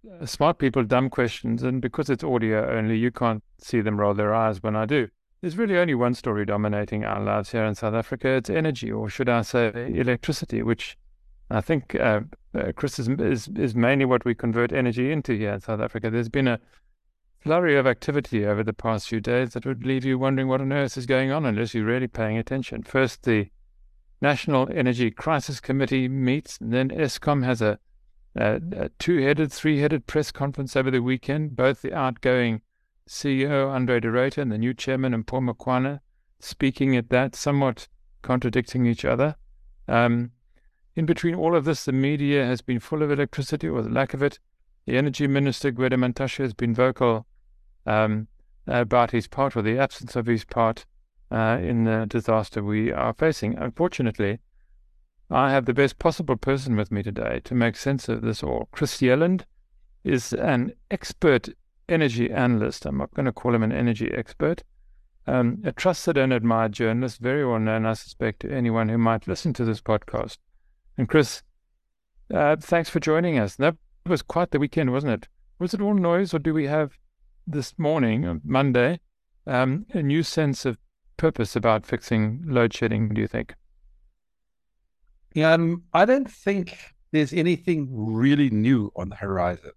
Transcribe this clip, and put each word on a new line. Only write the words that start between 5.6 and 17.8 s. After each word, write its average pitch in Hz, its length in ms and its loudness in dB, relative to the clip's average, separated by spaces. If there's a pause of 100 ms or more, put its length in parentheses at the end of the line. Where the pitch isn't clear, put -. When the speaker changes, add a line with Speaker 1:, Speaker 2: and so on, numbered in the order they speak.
Speaker 1:
only 175 200 2
one 123 180 2
story 104 320 -2
dominating 104 580 -2
our 104 160 -4
lives 104 300 -2
here 110 140 -2
in 107 100 -2
South 110 200 -4
Africa. 117 340 -4
It's 131 200 0
energy, 151 440 -2
or 107 160 -4
should 127 200 -2
I 117 140 2
say 117 320 0
electricity, 123 880 -2
which 113 340 -2 (540)
I 113 100 0
think, 147 360 -2
uh, 107 240 2 (340)
uh, - 220 -2
Chris, - 240 -4
is, 113 80 -2
is, 131 480 0
is 120 180 -2
mainly 131 300 4
what 127 200 2
we 120 120 0
convert 120 360 0
energy 123 380 0
into 151 220 -2
here 104 220 -2
in 101 60 -8
South 110 200 -6
Africa. 117 280 -4
There's 117 200 -2
been 135 180 0
a 117 140 0 (800)
flurry 160 360 2
of 135 120 4